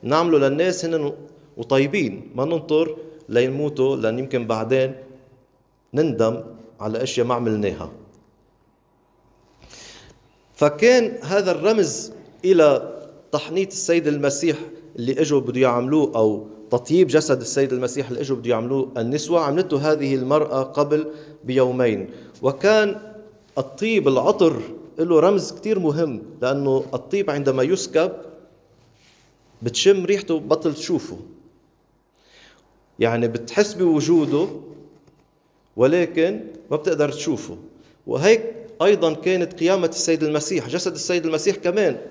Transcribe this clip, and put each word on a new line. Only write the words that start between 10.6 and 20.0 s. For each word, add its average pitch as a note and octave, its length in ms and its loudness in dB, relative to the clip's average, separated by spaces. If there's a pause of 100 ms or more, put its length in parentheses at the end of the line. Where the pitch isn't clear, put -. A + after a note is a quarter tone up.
هذا F#3 280 0
الرمز F3 600 0 (320)
إلى D#3 520 6 (360)
تحنيط E3 360 -2
السيد E3+ 380 0
المسيح C#3+ 500 0 (400)
اللي C3 240 -2
إجوا C#3+ 200 4
بده B2 200 -4
يعملوه، C3 560 2
أو G#2+ 300 2 (240)
تطيب D#3 360 4
جسد C3+ 340 2
السيد B2+ 320 -2
المسيح B2 360 -4
اللي B2 120 -6
إجوا C3+ 160 -4
بده A#2 140 -6
يعملوه A#2+ 460 0
النسوة، D3+ 440 0
عملته D3+ 520 0
هذه C#3 220 0